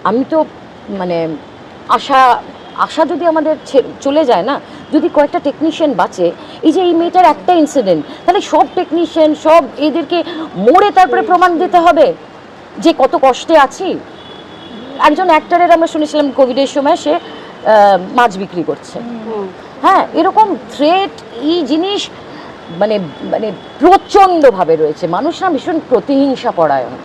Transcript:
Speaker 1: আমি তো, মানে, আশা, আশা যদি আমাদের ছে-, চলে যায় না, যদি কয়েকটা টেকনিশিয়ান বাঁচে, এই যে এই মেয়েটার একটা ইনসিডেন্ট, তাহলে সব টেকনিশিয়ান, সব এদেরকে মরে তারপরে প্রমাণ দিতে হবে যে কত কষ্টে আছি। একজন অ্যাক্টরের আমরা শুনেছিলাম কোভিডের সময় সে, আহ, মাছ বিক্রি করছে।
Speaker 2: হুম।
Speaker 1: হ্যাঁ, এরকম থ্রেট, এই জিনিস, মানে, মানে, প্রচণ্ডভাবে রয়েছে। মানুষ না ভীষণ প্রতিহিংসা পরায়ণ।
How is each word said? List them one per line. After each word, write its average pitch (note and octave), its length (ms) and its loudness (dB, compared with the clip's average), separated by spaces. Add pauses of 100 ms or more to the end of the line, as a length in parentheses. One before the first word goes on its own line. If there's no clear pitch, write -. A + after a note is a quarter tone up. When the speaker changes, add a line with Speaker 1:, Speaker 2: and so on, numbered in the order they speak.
Speaker 1:
আমি A3+ 260 -2
তো, D#4 140 0 (460)
মানে, F3 380 -4 (600)
আশা, B3+ 540 2 (340)
আশা C#4+ 280 -2
যদি E4+ 220 -4
আমাদের D#4 300 0 (100)
ছে-, C4+ 160 2 (180)
চলে D4 240 0
যায় G#3+ 180 0
না, B3 180 -4 (320)
যদি C#4 220 0
কয়েকটা D4+ 240 0
টেকনিশিয়ান D4+ 540 -2
বাঁচে, F3+ 400 -2 (300)
এই D#4 100 4
যে F#4 100 0
এই F4 120 2
মেয়েটার E4+ 300 2
একটা D#4+ 280 2
ইনসিডেন্ট, A#3+ 540 0 (200)
তাহলে F4+ 140 0
সব D#4 340 2
টেকনিশিয়ান, D#4 600 0
সব D#4+ 300 4 (120)
এদেরকে D#4+ 480 -2 (320)
মরে E4 340 4
তারপরে F#4 320 2
প্রমাণ F4 360 2
দিতে F4 200 0
হবে C#4+ 360 4 (640)
যে D4+ 200 2
কত C#4 240 0
কষ্টে C4+ 360 2
আছি। C4+ 400 0 (1000)
একজন D4+ 300 2
অ্যাক্টরের E4 420 2
আমরা E4 160 4
শুনেছিলাম D4+ 440 -2
কোভিডের C4 360 0
সময় C#4+ 300 0
সে, D4 180 -2
আহ, G3+ 840 2 (160)
মাছ A3 220 2
বিক্রি F3+ 260 -8
করছে। - 360 -8
Speaker 2:
হুম। A3 500 -10 (340)
Speaker 1:
হ্যাঁ, E4 320 2
এরকম F#4+ 420 2 (200)
থ্রেট, D#4 680 -2
এই E4 240 -2
জিনিস, E4+ 420 -4 (680)
মানে, G#3 200 0 (240)
মানে, G3+ 300 -6 (260)
প্রচণ্ডভাবে D4+ 1000 4
রয়েছে। D#3 300 -2
মানুষ A#3 360 -4
না F#4 80 0
ভীষণ D#4+ 380 -4
প্রতিহিংসা C4 640 0
পরায়ণ। C#3 400 -2 (140)